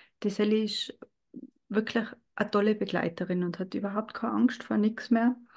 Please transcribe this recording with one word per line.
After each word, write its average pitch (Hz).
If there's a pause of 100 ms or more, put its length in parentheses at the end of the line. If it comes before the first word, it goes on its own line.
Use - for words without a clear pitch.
(240)
die 208
Sally 214
ist - (720)
wirklich 226 (280)
eine 208
tolle 214
Begleiterin 180
und 175
hat 185
überhaupt 202
keine 226
Angst 233
vor 220
nichts 214
mehr. 233 (220)